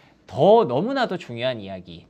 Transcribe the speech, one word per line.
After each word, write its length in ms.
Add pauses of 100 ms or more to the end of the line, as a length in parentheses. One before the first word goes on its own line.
(260)
더 380
너무나도 540
중요한 420
이야기, 500